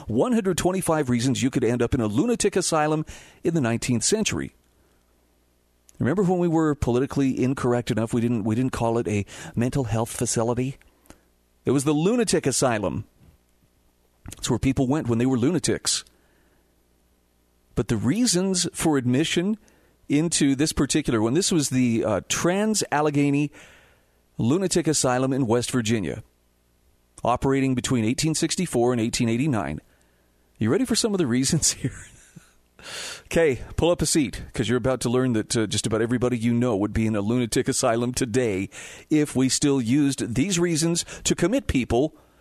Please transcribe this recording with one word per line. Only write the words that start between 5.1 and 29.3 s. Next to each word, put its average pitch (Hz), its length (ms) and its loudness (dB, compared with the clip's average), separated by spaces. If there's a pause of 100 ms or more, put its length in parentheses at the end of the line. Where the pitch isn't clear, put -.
Remember 147 240 0
when 180 160 2
we 175 80 2
were 160 260 2
politically 135 680 0
incorrect 123 500 0
enough? 113 220 -2
We 123 60 2
didn't, 117 240 0
we 110 120 0
didn't 127 160 0
call 117 260 0
it 87 100 -2
a 101 180 -2 (300)
mental 127 300 0
health 113 240 -2
facility. 120 680 -2 (880)
It - 60 2
was 135 120 2
the 151 100 2
lunatic 185 540 2
asylum. 110 580 0 (1300)
It's - 120 -8
where 117 100 0
people 135 280 0
went 147 200 -2
when 117 120 0
they 120 80 2
were 131 100 2
lunatics. 120 680 -2 (1700)
But 120 120 -2
the 120 80 0
reasons 180 800 0
for 156 240 0
admission 156 600 0 (520)
into 147 460 2
this 143 180 0
particular 139 480 0
one, 117 140 0
this 190 160 0
was 151 180 0
the, 120 340 2
uh, 101 240 0
Trans-Allegheny 151 1200 0 (840)
Lunatic 165 500 0
Asylum 131 440 0
in 135 140 0
West 117 240 0
Virginia, 107 540 -2 (1000)
operating 135 520 2
between 120 280 0
eighteen 151 300 0
sixty-four 147 580 0
and 123 80 0
eighteen 117 300 0
eighty-nine. 113 500 -2 (800)